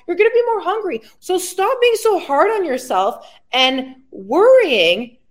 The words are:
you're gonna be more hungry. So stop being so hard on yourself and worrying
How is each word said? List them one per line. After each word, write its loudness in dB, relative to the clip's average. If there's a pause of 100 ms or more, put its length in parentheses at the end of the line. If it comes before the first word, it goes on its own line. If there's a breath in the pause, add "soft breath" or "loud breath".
you're -6
gonna 2
be 2
more -2
hungry. -6 (160 soft breath)
So -4
stop -4
being 2
so 0
hard 0
on -2
yourself -4 (240 loud breath)
and -2 (160)
worrying 2 (120)